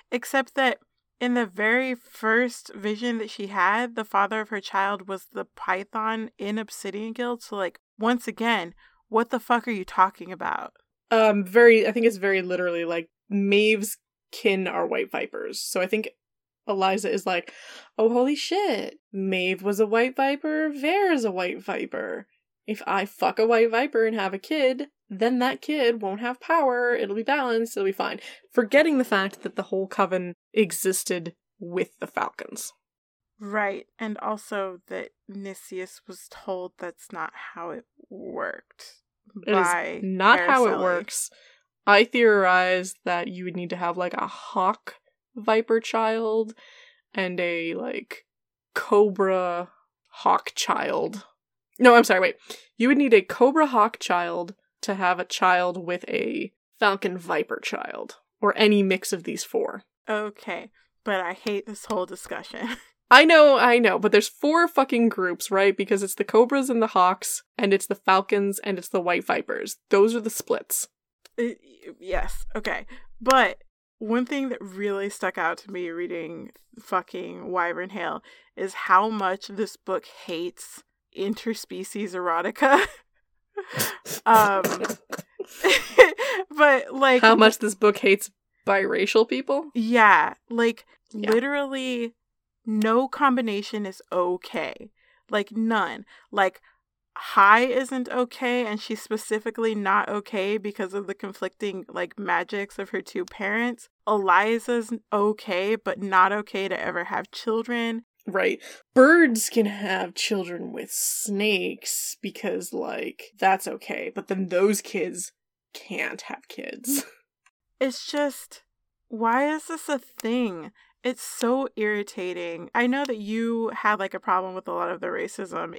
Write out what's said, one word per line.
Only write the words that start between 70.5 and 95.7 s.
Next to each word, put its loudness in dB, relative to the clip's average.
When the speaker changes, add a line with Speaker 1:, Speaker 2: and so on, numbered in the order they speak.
Speaker 1:
Uh, -2
y-, -4
yes, -4
okay. -6
But 4
one 0
thing -4
that -8
really -4
stuck -6
out -2
to -20
me -8
reading -10
fucking -6
Wyvern -4
Hale -8
is -6
how 4
much -4
this -8
book -6
hates -10
interspecies -8
erotica. 2
<laughs> -20
Um, 6
<laughs> -4
but, 4
like, 4
Speaker 2:
How 8
much 6
this -4
book 4
hates 2
biracial 2
people? -4
Speaker 1:
Yeah, 4
like, 0
Speaker 2:
Yeah. -4
Speaker 1:
literally -2
no 2
combination 0
is -14
okay. -4
Like, -2
none. -2